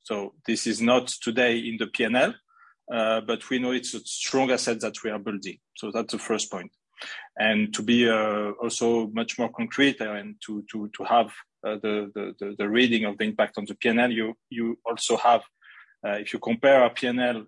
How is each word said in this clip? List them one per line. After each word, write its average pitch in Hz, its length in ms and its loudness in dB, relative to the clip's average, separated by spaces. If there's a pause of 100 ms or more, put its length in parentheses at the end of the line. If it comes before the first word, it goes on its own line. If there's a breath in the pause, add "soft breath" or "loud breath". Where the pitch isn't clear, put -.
So 101 320 -6 (120)
this 110 200 -2
is 110 140 -2
not 123 280 4
today 120 500 0
in 117 200 -6
the 110 80 -2
P - 180 -2
N 113 120 0
L, 175 180 2 (580 soft breath)
uh, 113 280 0
but 110 300 -6
we 127 80 0
know 123 140 0
it's 127 220 -4
a 110 60 -8
strong - 500 0
asset 120 300 0
that 107 240 -6
we 113 60 -2
are 107 80 -6
building. 98 400 -8 (180)
So 110 140 -8
that's 110 220 -4
the 110 60 -4
first - 320 -4
point. 92 220 -10 (680 loud breath)
And 107 360 2
to - 80 -4
be, 120 260 4
uh, 107 440 0 (100)
also 117 460 0
much 113 300 -6
more 117 120 0
concrete, 131 500 0
uh, 107 120 -4
and 104 240 -10 (100)
to, 104 240 -8
to, 107 260 -8
to 98 80 -8
have, 113 280 4 (340)
uh, 107 160 -4
the, 104 320 -2
the, 98 240 -6
the, 101 200 -8
the 104 100 0
reading 113 360 4
of 104 140 -4
the 110 60 0
impact 107 340 0
on 104 80 -6
the 101 80 -10
P - 140 0
N 113 100 2
L, 123 120 4
you, 113 240 -2 (160)
you 117 340 -4
also 117 320 -2
have, 117 260 4 (640 loud breath)
uh, 104 60 -2
if 104 200 -6
you 117 60 -4
compare 127 440 4
our 117 80 6
P - 160 -4
N 123 120 0
L, 120 300 0